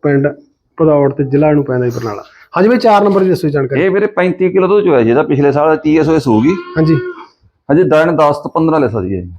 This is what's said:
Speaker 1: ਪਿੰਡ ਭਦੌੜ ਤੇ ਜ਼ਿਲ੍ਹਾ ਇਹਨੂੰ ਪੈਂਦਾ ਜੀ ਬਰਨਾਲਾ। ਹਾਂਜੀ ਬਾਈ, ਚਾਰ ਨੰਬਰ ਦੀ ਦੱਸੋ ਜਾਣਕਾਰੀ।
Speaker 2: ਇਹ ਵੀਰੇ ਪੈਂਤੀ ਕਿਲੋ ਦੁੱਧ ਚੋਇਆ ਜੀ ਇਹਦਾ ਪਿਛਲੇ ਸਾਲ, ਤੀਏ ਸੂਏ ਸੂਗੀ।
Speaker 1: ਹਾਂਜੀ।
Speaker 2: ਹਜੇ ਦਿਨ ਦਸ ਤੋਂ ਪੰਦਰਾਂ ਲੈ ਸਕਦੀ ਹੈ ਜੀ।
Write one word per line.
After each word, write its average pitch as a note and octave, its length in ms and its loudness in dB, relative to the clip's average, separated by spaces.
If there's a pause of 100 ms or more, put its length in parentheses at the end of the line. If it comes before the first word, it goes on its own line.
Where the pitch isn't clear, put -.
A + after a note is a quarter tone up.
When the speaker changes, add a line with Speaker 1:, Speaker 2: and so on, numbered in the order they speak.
Speaker 1:
ਪਿੰਡ C#3+ 260 2 (520)
ਭਦੌੜ D3 320 2
ਤੇ C#3+ 120 -4
ਜ਼ਿਲ੍ਹਾ C#3+ 260 0
ਇਹਨੂੰ D3 140 0
ਪੈਂਦਾ B2 240 -4
ਜੀ A#2 80 -6
ਬਰਨਾਲਾ। A2 260 -8 (340)
ਹਾਂਜੀ F#3+ 120 2
ਬਾਈ, B3 100 2
ਚਾਰ G#3 260 2
ਨੰਬਰ G3 180 2
ਦੀ F#3 60 0
ਦੱਸੋ E3 200 -2
ਜਾਣਕਾਰੀ। C#3 320 -2
Speaker 2:
ਇਹ F#3+ 100 0
ਵੀਰੇ G3+ 160 -2
ਪੈਂਤੀ F3+ 420 -2
ਕਿਲੋ F3+ 180 0
ਦੁੱਧ G3+ 180 2
ਚੋਇਆ C#3+ 180 2
ਜੀ A2+ 80 2
ਇਹਦਾ B2+ 120 2
ਪਿਛਲੇ C#3+ 300 0
ਸਾਲ, D#3 240 2
ਤੀਏ D#3 260 0
ਸੂਏ D#3+ 160 2
ਸੂਗੀ। B2 300 2
Speaker 1:
ਹਾਂਜੀ। E3 460 -2 (800)
Speaker 2:
ਹਜੇ E3 100 4
ਦਿਨ D#3+ 340 2
ਦਸ D3 200 0
ਤੋਂ - 140 -12
ਪੰਦਰਾਂ D#3+ 300 0
ਲੈ B2+ 80 0
ਸਕਦੀ G2 280 -6
ਹੈ F2+ 40 -6
ਜੀ। F2+ 180 -14